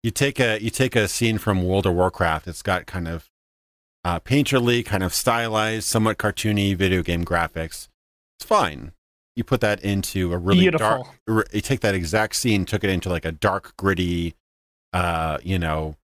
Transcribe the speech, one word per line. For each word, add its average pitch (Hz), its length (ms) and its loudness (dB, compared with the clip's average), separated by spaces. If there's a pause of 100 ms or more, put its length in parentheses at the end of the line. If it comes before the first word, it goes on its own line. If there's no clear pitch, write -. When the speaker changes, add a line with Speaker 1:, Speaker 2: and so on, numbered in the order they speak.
Speaker 1:
you 113 80 -2
take 139 300 -2
a, 110 200 2
you 113 100 -4
take 131 260 0
a 107 100 4
scene 113 320 0
from 95 240 0
World 95 240 2
of 90 80 2
Warcraft. 87 540 0
It's 80 140 -12
got 90 240 -4
kind 87 200 -8
of, 82 240 -10 (760)
uh, 87 160 -2
painterly, 123 640 2
kind 95 200 -2
of 90 100 -2
stylized, 110 720 0
somewhat 110 320 2
cartoony 101 580 0
video 92 260 2
game 87 220 -2
graphics. 85 640 -4 (500)
It's - 100 -16
fine. 90 440 0 (440)
You 117 80 -4
put 123 160 0
that 104 240 0
into 95 480 -2
a 87 60 -4
really 90 220 4
Speaker 2:
Beautiful. 165 280 4
Speaker 1:
dark, 120 180 0 (220)
r-, 110 240 2
you 104 80 0
take 135 200 -2
that 101 140 2
exact 95 400 0
scene, 104 300 2
took 98 180 -2
it 98 80 0
into, 92 180 -2
like, 87 160 -2
a 82 80 -4
dark, 95 440 -2
gritty, 87 580 0 (580)
uh, 82 520 -2
you 92 140 -2
know 78 460 -4